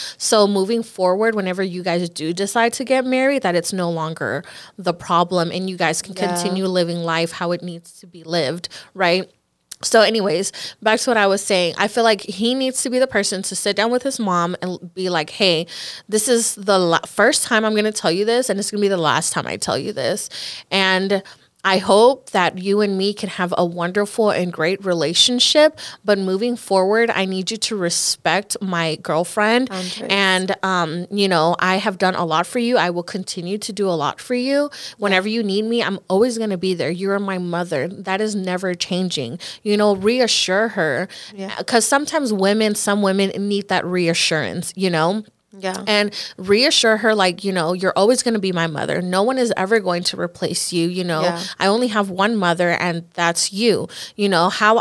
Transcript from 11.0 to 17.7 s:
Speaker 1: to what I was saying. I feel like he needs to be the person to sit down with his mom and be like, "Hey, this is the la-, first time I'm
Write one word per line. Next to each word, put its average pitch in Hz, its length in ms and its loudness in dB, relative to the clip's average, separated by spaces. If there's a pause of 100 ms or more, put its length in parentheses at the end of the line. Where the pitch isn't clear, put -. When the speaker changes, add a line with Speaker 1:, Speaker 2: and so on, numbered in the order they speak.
Speaker 1:
to - 100 -2
what 233 60 2
I 202 100 4
was 196 160 2
saying. 180 340 0
I 208 120 0
feel 233 160 0
like 214 180 4
he 214 320 -2
needs 262 300 -2
to 254 60 -4
be 254 100 2
the 262 80 2
person 202 340 -2
to 185 140 -6
sit 202 180 -2
down 208 160 0
with 247 140 0
his 269 160 -4
mom 180 420 0
and 180 320 -8
be 185 140 -4
like, 165 220 -2
"Hey, 170 360 2 (420)
this 214 200 0
is 233 260 2
the 196 240 2
la-, 170 260 4
first 233 380 2
time 220 220 2
I'm 214 100 2